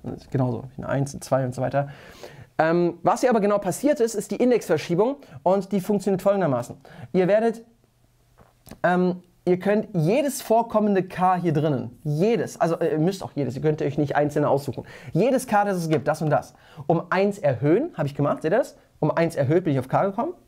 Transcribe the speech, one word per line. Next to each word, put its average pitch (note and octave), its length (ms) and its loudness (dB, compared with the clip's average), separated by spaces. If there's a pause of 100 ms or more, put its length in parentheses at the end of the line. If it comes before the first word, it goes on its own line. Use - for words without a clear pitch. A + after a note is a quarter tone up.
Und - 280 -12
genauso, B2+ 280 -2
habe C3 140 -12
ich - 60 -16
eine - 100 -10
Eins, C#3 260 -4
eine - 60 -12
zwei C3+ 240 0
und B2+ 100 -6
so C3 80 -6
weiter. C#3 260 -2 (680)
Ähm, E3 440 0
was G3 180 2
hier B3+ 100 2
aber A#3 100 4
genau G3+ 180 2
passiert B3+ 420 0
ist, A3+ 140 0
ist - 160 -6
die G#3 60 -4
Indexverschiebung G#3+ 800 2 (260)
und F#3+ 300 0
die G3 80 0
funktioniert G3 420 0
folgendermaßen. E3+ 540 0 (360)
Ihr F3+ 160 4
werdet, A3 340 2 (1200)
ähm, F3+ 400 0 (220)
ihr F3+ 140 2
könnt G#3 340 0
jedes A3 480 0
vorkommende G#3+ 640 2
k F#3 340 0
hier F3 160 0
drinnen, C#3 500 -2
jedes, D#3 560 0
also, E3 220 0
äh, D#3+ 120 0
ihr D#3 60 0
müsst F#3+ 240 0
auch - 120 -10
jedes, C3 220 -4
ihr C#3 60 -6
könnt D#3 200 0
euch C#3+ 160 -2
nicht C#3 180 0
einzelne D3 320 2
aussuchen, C3+ 360 -2 (280)
jedes B3 340 2
k, G3+ 200 2
das G3 100 -2
es E3 140 -4
gibt, D3+ 180 2
das - 140 -2
und D3+ 80 0
das, - 240 -2 (320)
um E3 240 2
eins G3+ 280 0
erhöhen, D3 560 2
habe D3 140 -4
ich - 60 -8
gemacht, D3 260 -2
seht D#3 120 0
ihr A3 60 4
das? - 180 -4 (220)
Um D3+ 120 0
eins E3 260 0
erhöht D#3 280 2
bin D#3+ 80 0
ich C3+ 60 2
auf B2+ 100 -4
k D3 180 2
gekommen. A#3+ 260 -4 (160)